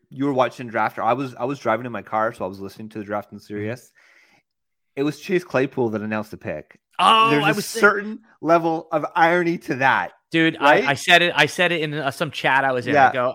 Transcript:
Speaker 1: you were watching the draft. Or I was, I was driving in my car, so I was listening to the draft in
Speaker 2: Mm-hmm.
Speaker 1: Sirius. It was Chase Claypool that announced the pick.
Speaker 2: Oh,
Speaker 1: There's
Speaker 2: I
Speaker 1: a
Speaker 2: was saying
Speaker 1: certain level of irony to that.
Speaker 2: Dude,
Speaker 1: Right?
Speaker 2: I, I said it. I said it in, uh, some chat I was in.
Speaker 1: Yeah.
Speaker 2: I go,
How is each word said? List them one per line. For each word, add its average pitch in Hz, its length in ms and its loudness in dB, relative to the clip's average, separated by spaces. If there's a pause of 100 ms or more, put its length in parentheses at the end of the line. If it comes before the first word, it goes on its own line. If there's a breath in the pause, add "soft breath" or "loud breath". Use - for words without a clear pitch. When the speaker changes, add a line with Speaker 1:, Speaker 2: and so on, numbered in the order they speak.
(100)
Speaker 1:
you 135 160 -6
were 143 80 -2
watching 123 320 -2
the 117 40 -14
draft. 107 280 -4
Or 98 40 -8
I 113 120 2
was, 127 220 -8
I 117 80 -8
was 139 140 -6
driving 117 280 -2
in 123 60 -12
my 101 100 -10
car, 110 320 -4
so 104 100 -10
I 92 40 -4
was 98 120 -14
listening 107 300 -16
to 110 80 -14
the 104 60 -10
draft 101 280 -8
in 104 60 -18
Speaker 2:
Mm-hmm. - 80 -20
Speaker 1:
Sirius. 104 440 -10 (1040 soft breath)
It 139 60 -2
was 147 160 -4
Chase 180 260 -4
Claypool 127 460 -2
that 107 120 -6
announced 107 280 -6
the 90 60 -16
pick. - 420 -12 (200)
Speaker 2:
Oh, 220 320 4
Speaker 1:
There's 180 120 2
Speaker 2:
I 202 100 2
Speaker 1:
a - 20 -2
Speaker 2:
was 208 100 -6
saying - 160 -8
Speaker 1:
certain 208 380 2 (240 soft breath)
level 165 500 0
of 151 140 -2 (100)
irony 170 420 2
to - 180 -6
that. 120 360 2 (180)
Speaker 2:
Dude, 160 300 2
Speaker 1:
Right? 160 240 6
Speaker 2:
I, 151 60 0
I 143 40 0
said 175 280 4
it. 175 120 0
I 151 120 4
said 175 260 0
it 170 80 -2
in, 151 140 -4
uh, 143 160 -4
some 151 220 -6
chat 135 340 0
I 135 60 0
was 123 140 -4
in. 135 60 -2
Speaker 1:
Yeah. 139 160 6
Speaker 2:
I - 60 -2
go, 127 200 -2